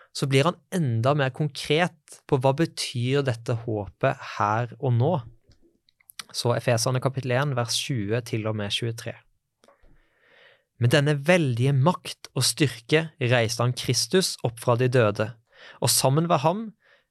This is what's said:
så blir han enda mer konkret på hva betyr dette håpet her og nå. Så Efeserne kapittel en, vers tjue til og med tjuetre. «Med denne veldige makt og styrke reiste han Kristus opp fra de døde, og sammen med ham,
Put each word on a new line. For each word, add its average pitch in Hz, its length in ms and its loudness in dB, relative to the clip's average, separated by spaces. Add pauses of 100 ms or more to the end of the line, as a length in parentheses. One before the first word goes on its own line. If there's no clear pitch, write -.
(140)
så - 140 -4
blir 135 180 4
han 180 120 0 (140)
enda 131 440 2
mer 135 140 0
konkret - 920 -2
på 147 140 0
hva 135 160 2
betyr 139 720 -2
dette 123 300 -4
håpet 113 640 -4 (140)
her 113 440 0
og 127 180 0
nå. 127 200 2 (1200)
Så 120 200 0
Efeserne 120 480 0
kapittel 131 300 -4
en, 135 240 0
vers 120 220 -2
tjue 113 440 -2
til 113 240 -4
og 110 100 -2
med 104 140 -4
tjuetre. 113 440 -6 (1700)
«Med 120 140 2
denne 147 220 4
veldige 139 580 2
makt - 640 0
og 131 100 0
styrke 156 640 0 (100)
reiste 120 460 0
han 127 100 0
Kristus - 720 0
opp 120 180 -4
fra 120 160 2
de 127 100 2
døde, 113 440 2 (500)
og - 80 2
sammen 143 400 2
med 156 140 2
ham, 175 160 2 (520)